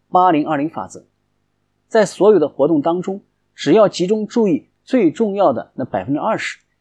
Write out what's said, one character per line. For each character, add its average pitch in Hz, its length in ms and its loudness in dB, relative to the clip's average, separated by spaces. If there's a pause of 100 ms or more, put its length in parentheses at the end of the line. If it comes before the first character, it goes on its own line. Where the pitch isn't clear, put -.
八 180 220 2
零 151 140 0
二 156 120 -4
零 147 120 -6
法 95 180 -12
则。 - 200 -20 (800)
在 220 180 2
所 196 280 2
有 185 60 4
的 147 100 0
活 139 180 0
动 156 140 0
当 165 200 -2
中， 190 220 -8 (320)
只 - 180 0
要 208 140 6
集 - 180 -6
中 214 220 -2
注 220 200 0
意 165 220 -4 (140)
最 220 280 0
重 196 240 -4
要 180 180 2
的 - 220 -10
那 131 100 -8
百 101 180 -6
分 104 100 -6
之 302 60 -2
二 208 180 -2
十， - 220 -12 (220)